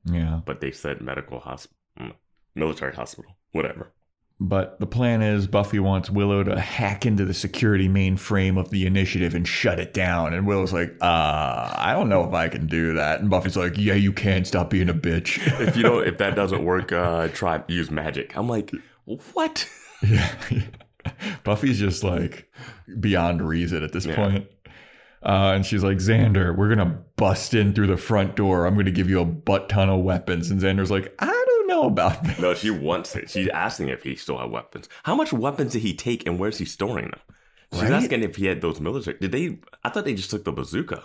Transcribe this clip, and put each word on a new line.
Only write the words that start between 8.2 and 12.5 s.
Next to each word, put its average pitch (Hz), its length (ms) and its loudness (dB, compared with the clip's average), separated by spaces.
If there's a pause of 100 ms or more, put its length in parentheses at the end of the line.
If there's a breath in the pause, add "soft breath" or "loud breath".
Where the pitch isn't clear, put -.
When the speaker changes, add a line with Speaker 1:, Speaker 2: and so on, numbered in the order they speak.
Speaker 1:
of 90 140 -2
the 95 160 0
initiative 92 480 2
and 87 140 0
shut 87 320 0
it 85 120 -8
down. 87 400 0
And 92 140 0
Willow's 98 260 2
like, 85 180 0 (100)
"Uh, 76 760 0
I 85 160 0
don't 143 160 0
know 95 140 4
if 85 100 -2
I 82 160 0
can 78 200 -4